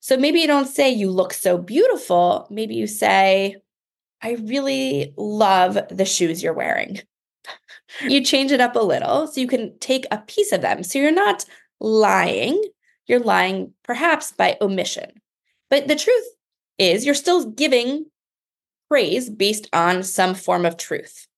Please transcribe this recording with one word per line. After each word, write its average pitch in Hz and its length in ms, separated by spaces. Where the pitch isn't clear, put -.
So - 160
maybe 302 240
you 320 60
don't 277 220
say, 269 220
'You 208 200
look 185 220
so 180 260
beautiful.' 190 920
Maybe 220 240
you 220 120
say, 196 680
'I 220 80
really 269 640
love 202 640
the 190 140
shoes 175 380
you're 165 100
wearing.'" - 400
<laughs> - 580
You 269 220
change 269 280
it 254 80
up 240 160
a 233 40
little 226 460
so 302 140
you 254 80
can 240 300
take 262 320
a 208 80
piece - 340
of 185 80
them. 104 220
So - 160
you're 294 140
not 392 320
lying. 208 800
You're 247 140
lying 185 380
perhaps 302 500
by 185 280
omission. - 600
But 277 180
the 294 80
truth 440 320
is 196 260
you're 285 100
still 339 360
giving 262 560
praise 240 400
based 214 420
on 180 300
some 185 320
form 180 320
of 170 100
truth. - 500